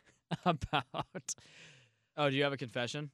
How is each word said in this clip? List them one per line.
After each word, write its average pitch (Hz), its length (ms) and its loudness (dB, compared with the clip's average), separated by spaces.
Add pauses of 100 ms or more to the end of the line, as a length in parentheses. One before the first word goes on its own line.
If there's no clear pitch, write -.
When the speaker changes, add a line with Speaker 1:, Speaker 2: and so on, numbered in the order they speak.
(160)
Speaker 1:
<laughs> - 280 -6
about - 880 -2 (840)
Speaker 2:
Oh, 147 120 4
do 135 60 2
you 143 80 4
have 143 100 2
a - 20 -2
confession? 131 580 -4